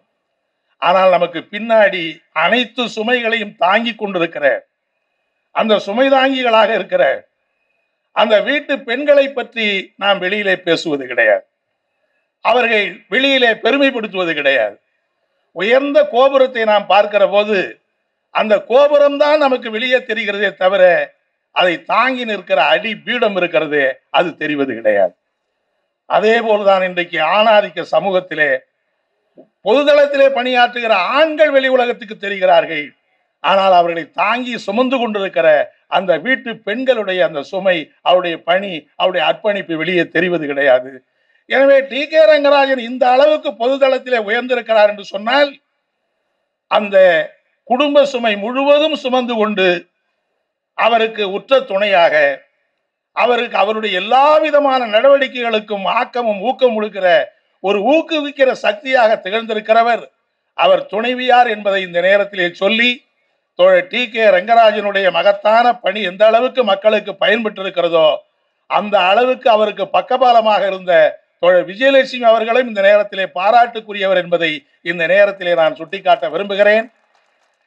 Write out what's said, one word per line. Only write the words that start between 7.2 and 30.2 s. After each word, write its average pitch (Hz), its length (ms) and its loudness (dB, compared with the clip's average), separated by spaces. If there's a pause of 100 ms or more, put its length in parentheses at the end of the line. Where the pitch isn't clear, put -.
அந்த 220 240 2
வீட்டு 294 400 -4
பெண்களை 277 480 0
பற்றி 233 400 -6 (300)
நாம் 196 220 0
வெளியிலே 190 380 -2
பேசுவது 160 480 -4
கிடையாது, 120 380 2 (1040)
அவர்கள் 226 400 0 (220)
வெளியிலே 262 480 0
பெருமைப்படுத்துவது 220 800 -2
கிடையாது. 135 420 -2 (800)
உயர்ந்த 269 520 0
கோபுரத்தை 254 580 0
நாம் 208 220 2
பார்க்கிற 202 400 2
போது 208 300 0 (800)
அந்த 208 180 0 (100)
கோபுரம்தான் 285 760 2
நமக்கு 254 320 -2
வெளியே 254 300 -2
தெரிகிறதே 208 520 -4
தவிர, 185 300 0 (720)
அதை 175 180 2 (100)
தாங்கி 247 420 -2
நிற்கிற 190 420 -4
அடி 180 300 -2
பீடம் 208 400 -4
இருக்கிறதே, 156 480 -2 (240)
அது 175 260 0
தெரிவது 147 380 -4
கிடையாது. 107 400 0 (960)
அதே 208 300 2
போல்தான் 202 440 0
இன்றைக்கு 175 440 -6
ஆணாதிக்க 202 600 0
சமூகத்திலே 170 640 -4 (1120)
பொதுதளத்திலே 285 640 2